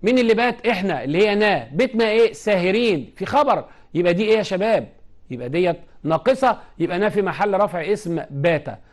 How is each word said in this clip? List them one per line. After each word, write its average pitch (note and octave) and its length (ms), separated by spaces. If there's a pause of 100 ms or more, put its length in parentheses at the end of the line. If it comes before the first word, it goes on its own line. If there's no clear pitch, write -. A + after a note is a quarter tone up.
مين B3+ 160
اللي A3+ 160
بات؟ A#3 320
إحنا، F3 380
اللي E3+ 240
هي G#3 60
نا. G3 380
بيتنا A3 360
إيه؟ A3+ 240
ساهرين، F#3+ 840
في F#3 100
خبر، E3+ 380 (300)
يبقى F3 200
دي G#3 100
إيه A3 140
يا G#3 40
شباب؟ F#3+ 460 (420)
يبقى B2 180
ديت E3+ 320 (220)
ناقصة، A#3 560 (200)
يبقى E3+ 200
نا G#3 100
في G3+ 140
محل F#3+ 320
رفع F#3 380
اسم E3+ 380
بات. D3 380 (240)